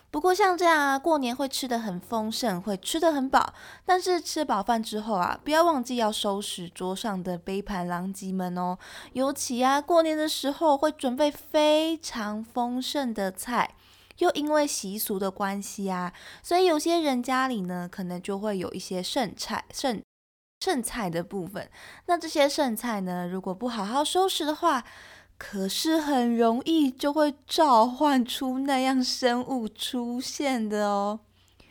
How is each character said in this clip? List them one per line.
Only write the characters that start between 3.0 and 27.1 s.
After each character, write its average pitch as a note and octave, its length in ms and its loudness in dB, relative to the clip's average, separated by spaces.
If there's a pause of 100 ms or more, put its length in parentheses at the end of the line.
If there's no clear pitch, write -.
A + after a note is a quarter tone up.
很 C4+ 160 0
饱， - 240 2 (320)
但 F#4 160 4
是 F4+ 180 2
吃 D#4 240 -4
饱 D#4 200 0
饭 A#3 200 0
之 G#3+ 180 -6
后 G#3+ 140 -2
啊， - 300 0
不 - 60 -4
要 D#4+ 120 6
忘 D4+ 220 2
记 B3+ 120 -4
要 A3 140 2
收 G#3 300 -2
拾 F#3 300 -8
桌 F#3 260 -4
上 F#3+ 260 -4
的 F3+ 140 -4
杯 F#3+ 240 -6
盘 F#3+ 260 -6
狼 F3 240 -4
藉 F#3+ 220 -8
们 F3+ 240 -4
哦。 F3+ 220 -4 (340)
尤 C4+ 180 0
其 B3+ 320 -4
啊， C#4 180 4
过 E4 220 6
年 D#4 140 0
的 D#4 100 0
时 C#4+ 240 -2
候 C#4+ 280 4
会 D#4 120 2
准 C4+ 240 -4
备 D4 160 2
非 D#4 680 2
常 G#3+ 440 -6
丰 B3 380 -4
盛 B3+ 320 -2
的 G3 180 -2
菜， - 460 -4 (400)
又 F4 140 4
因 D4+ 220 -2
为 D4 140 4
习 G#3+ 320 -6
俗 G#3 200 -4
的 G3 120 0
关 G3 320 -4
系 G3 280 -6
啊， F3+ 220 -4 (300)
所 F4 140 2
以 F#4 80 6
有 D#4+ 140 4
些 E4+ 220 2
人 C4 220 0
家 C4 240 0
里 A#3+ 140 -2
呢， F3+ 280 -6
可 F#3+ 140 -12
能 F3+ 180 -6
就 G3 180 -4
会 G#3 180 -2
有 F3 160 -4
一 F#3+ 60 -10
些 F#3 240 -6
剩 G#3+ 340 -2
菜， - 380 -6
剩， B3 280 -4 (580)
剩 D4+ 220 0
菜 G#3+ 280 -6
的 E3+ 120 -2
部 F3+ 240 -8
分。 F#3+ 240 -12 (360)
那 F4 100 2
这 E4 100 -4
些 D4 220 4
剩 C#4 260 0
菜 G#3+ 280 -4
呢， F3+ 260 -4
如 F#3 140 -6
果 F#3 120 -6
不 A#3 140 -6
好 A3+ 160 -4
好 B3+ 180 0
收 F4+ 240 2
拾 E4 200 -2
的 D4+ 80 0
话， D4+ 280 0 (540)
可 G3 320 -6
是 D#4+ 300 0
很 B3+ 380 2
容 A#3 280 4
易 D#4 260 4
就 C#4+ 220 -2